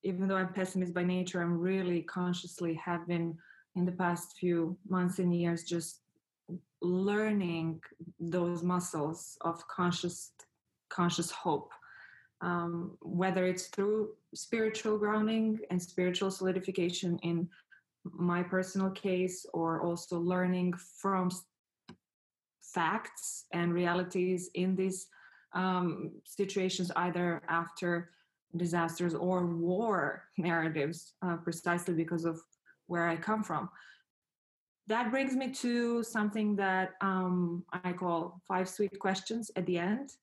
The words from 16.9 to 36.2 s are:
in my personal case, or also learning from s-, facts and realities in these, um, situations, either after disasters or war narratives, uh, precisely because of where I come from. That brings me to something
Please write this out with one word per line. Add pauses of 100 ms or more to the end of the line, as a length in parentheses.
in (560)
my
personal
case,
or
also
learning (260)
from
s-, (1160)
facts
and
realities
in
these, (480)
um, (140)
situations,
either
after (460)
disasters
or
war (120)
narratives,
uh,
precisely
because
of (480)
where
I
come
from. (1200)
That
brings
me
to
something